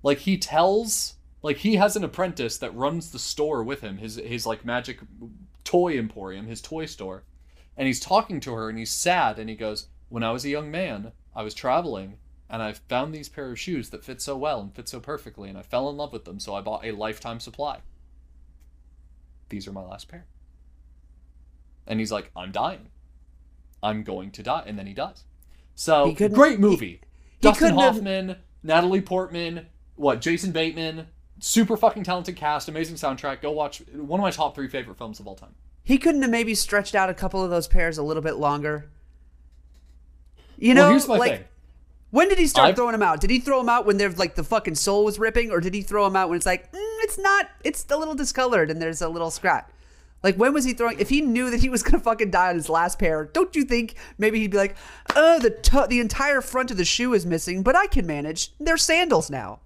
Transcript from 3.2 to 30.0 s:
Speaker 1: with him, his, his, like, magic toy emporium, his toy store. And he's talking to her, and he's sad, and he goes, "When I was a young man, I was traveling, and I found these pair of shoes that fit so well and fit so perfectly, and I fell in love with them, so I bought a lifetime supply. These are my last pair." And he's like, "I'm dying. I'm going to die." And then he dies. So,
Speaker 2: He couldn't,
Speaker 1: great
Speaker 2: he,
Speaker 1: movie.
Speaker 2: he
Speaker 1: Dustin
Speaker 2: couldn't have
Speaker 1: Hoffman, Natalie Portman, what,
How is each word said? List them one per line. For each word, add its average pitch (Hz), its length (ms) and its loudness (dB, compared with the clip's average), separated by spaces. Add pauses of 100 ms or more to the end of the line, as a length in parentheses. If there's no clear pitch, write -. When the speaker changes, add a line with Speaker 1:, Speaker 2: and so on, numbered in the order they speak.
Speaker 1:
with 135 180 -8
him, 98 180 -12
his, 110 180 -14
his, 117 300 -8
like, 113 180 -6
magic 120 340 -6 (680)
toy 175 320 0
emporium, 104 500 -8
his 113 140 -12
toy 160 260 -10
store. 95 360 -14 (540)
And 135 100 -4
he's 123 140 -2
talking 185 400 0
to 127 120 -10
her, 110 160 -6
and 110 100 -10
he's 113 120 -10
sad, 156 480 0
and 110 100 -10
he 110 80 -12
goes, 107 300 -8 (220)
"When 117 140 -8
I 113 100 -2
was 120 120 -6
a 143 60 -6
young 147 200 -6
man, 131 420 -8 (220)
I 113 80 -10
was 107 120 -10
traveling, 123 640 -4 (320)
and 113 120 -8
I 107 120 -8
found 135 400 -6
these 151 160 -16
pair 135 200 -14
of 117 80 -14
shoes 151 320 -8
that - 140 -18
fit 127 160 -16
so 139 160 -8
well 135 240 -4
and 101 140 -16
fit 120 140 -16
so 123 120 -16
perfectly, 120 480 -14
and 95 100 -16
I 98 40 -18
fell 131 260 -4
in 143 80 -8
love 147 160 -10
with 113 140 -14
them, 92 120 -16
so 104 160 -10
I 101 60 -6
bought 107 240 -8
a 113 80 -8
lifetime 110 480 -10
supply. 139 400 -10 (1700)
These 98 180 -12
are 98 60 -16
my 98 100 -14
last 92 260 -18
pair." 175 180 -20 (1600)
And 110 140 -4
he's 107 120 -4
like, 101 240 -6
"I'm 92 160 -14
dying. - 380 -6 (920)
I'm 107 200 -4
going 95 300 -10
to 110 100 -18
die." 131 240 -4
And 107 120 -12
then 98 80 -12
he 98 80 -14
dies. - 300 -10 (520)
So, 147 300 4
Speaker 2:
He 156 80 0
couldn't, 208 220 2
Speaker 1:
great 285 160 10
Speaker 2:
he, 226 60 -2
Speaker 1:
movie. 196 280 4
Speaker 2:
he 85 140 -14 (400)
Speaker 1:
Dustin 214 300 6
Speaker 2:
couldn't 170 100 4
have 247 160 6
Speaker 1:
Hoffman, 190 400 -4 (260)
Natalie 175 380 4
Portman, 170 680 -6 (300)
what, 143 240 2